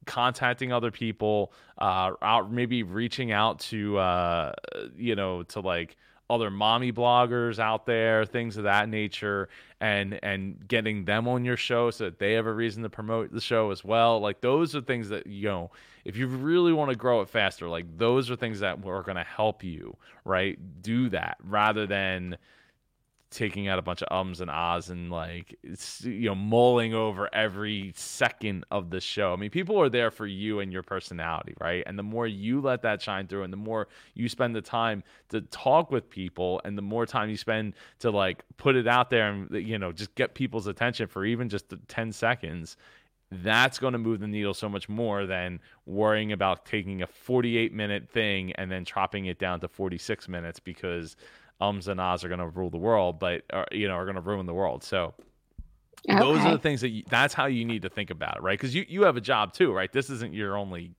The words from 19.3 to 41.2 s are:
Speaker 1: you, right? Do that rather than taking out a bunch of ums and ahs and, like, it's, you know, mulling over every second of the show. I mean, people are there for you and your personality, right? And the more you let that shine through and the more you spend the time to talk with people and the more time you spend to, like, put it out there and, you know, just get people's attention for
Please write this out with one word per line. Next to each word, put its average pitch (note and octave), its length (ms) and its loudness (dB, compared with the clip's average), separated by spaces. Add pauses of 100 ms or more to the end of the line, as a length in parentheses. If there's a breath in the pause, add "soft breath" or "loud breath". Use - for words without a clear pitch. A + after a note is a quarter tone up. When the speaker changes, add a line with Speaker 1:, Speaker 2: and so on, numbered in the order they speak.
Speaker 1:
you, E2 360 -10 (260 soft breath)
right? F#2+ 340 0 (220)
Do A2+ 300 0
that E2 320 -4
rather G#2 440 2
than F#2 520 -2 (920)
taking G2+ 360 -4
out F#2 140 0
a - 20 -4
bunch F2+ 180 -4
of - 160 -2
ums F#2 240 -4
and F2+ 80 -6
ahs E2+ 420 -2
and, F2 200 -8
like, E2+ 540 -10
it's, - 400 -14
you A2+ 240 -2
know, G2 80 -2
mulling A2+ 580 6
over G#2+ 400 0
every G2+ 600 -2
second - 760 -2
of F#2 200 -2
the F#2 100 -4
show. G2 320 0
I F2+ 40 -2
mean, G2+ 140 -6
people F#3 300 0
are C#3+ 80 8
there A#2 240 2
for A2 120 -10
you G2+ 360 -4
and F#2+ 120 -6
your F#2 120 -6
personality, E2+ 760 -6
right? F2 240 0
And G2+ 140 -10
the G2+ 60 -6
more A2+ 240 -2
you A2 320 -2
let C3 220 0
that G#2+ 200 0
shine F#2+ 240 -4
through G2 160 -6
and F#2 100 -8
the G2 40 -10
more G#2+ 320 -4 (260 soft breath)
you A#2 140 -2
spend A#2+ 260 0
the G#2+ 80 -4
time A2+ 400 -2 (280)
to A2 100 -2
talk D#3 500 2
with B2 180 -2
people F2+ 560 -2
and G2+ 140 -6
the G2+ 40 -8
more A2 240 -2
time G#2+ 220 -2
you G#2+ 80 -4
spend A2 380 -2 (260 soft breath)
to, A2+ 120 2
like, F#2+ 320 2 (120)
put C3+ 200 4
it A#2 100 2
out B2 240 4
there A2 220 4
and, G2 200 -8
you G#2+ 280 -4
know, F2+ 100 -4
just F2 240 -12
get B2+ 200 0
people's A2+ 340 -4
attention A#2 400 -2
for F#2+ 160 -6